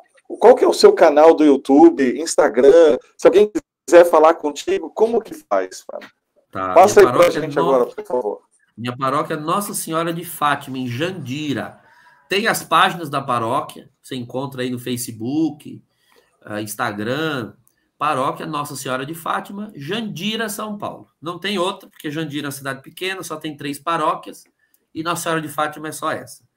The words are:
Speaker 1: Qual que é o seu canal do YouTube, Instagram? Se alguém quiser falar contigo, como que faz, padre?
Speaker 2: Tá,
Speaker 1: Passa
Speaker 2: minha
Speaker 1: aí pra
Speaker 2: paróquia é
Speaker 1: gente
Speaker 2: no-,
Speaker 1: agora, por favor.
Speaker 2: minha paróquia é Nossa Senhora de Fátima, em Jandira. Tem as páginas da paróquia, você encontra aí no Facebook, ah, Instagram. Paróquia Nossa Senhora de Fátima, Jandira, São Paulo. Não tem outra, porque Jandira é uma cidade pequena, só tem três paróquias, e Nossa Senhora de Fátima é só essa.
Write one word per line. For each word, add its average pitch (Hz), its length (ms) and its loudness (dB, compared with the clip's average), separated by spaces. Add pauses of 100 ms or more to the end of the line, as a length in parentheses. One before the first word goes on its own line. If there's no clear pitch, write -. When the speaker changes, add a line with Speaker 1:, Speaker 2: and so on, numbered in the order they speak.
(280)
Speaker 1:
Qual - 260 6
que 311 120 2
é - 20 6
o 294 60 4
seu 202 180 8
canal 160 420 6
do 151 120 2
YouTube, 139 760 4
Instagram? 156 800 4 (180)
Se - 100 0
alguém 202 240 6 (380)
quiser 170 160 10
falar 165 300 4
contigo, 165 560 -6
como 226 320 0
que - 120 -16
faz, - 540 -6
padre? - 220 -16 (420)
Speaker 2:
Tá, 95 220 -6
Speaker 1:
Passa 196 260 6
Speaker 2:
minha 175 100 8
Speaker 1:
aí 123 40 0
pra 143 100 4
Speaker 2:
paróquia 170 160 2
é - 20 -4
Speaker 1:
gente 147 140 -8
Speaker 2:
no-, 143 60 0
Speaker 1:
agora, 131 240 2
por - 180 -10
favor. 120 380 -6 (340)
Speaker 2:
minha 123 220 -8
paróquia 143 380 -4
é - 20 -4
Nossa 190 360 -4
Senhora 165 380 -4
de 170 140 -10
Fátima, 143 520 -4
em 127 100 -6
Jandira. 135 920 -8 (480)
Tem 208 200 -2
as 170 140 -2
páginas 170 480 0
da 139 120 -4
paróquia, 120 680 -6 (120)
você - 140 -14
encontra 127 460 -10
aí 127 80 -6
no 123 100 -8
Facebook, 123 1000 -6 (600)
ah, 104 200 -10
Instagram. 120 920 -6 (440)
Paróquia 151 480 -4
Nossa 147 300 -10
Senhora 131 300 -8
de 165 100 -12
Fátima, 196 580 -10
Jandira, 208 760 -8
São 214 280 -10
Paulo. - 300 -14 (140)
Não 170 180 -10
tem 196 180 -6
outra, 185 320 -6
porque - 220 -12
Jandira 147 360 -8
é - 0 -
uma 139 40 -8
cidade 139 300 -12
pequena, 185 420 -10
só 160 140 -12
tem 151 180 -12
três 143 240 -12
paróquias, 160 640 -6 (500)
e 160 100 -10
Nossa 170 200 -6
Senhora 160 180 -4
de 151 60 -10
Fátima 151 420 -8
é - 20 -10
só 151 200 -6
essa. - 320 -12 (140)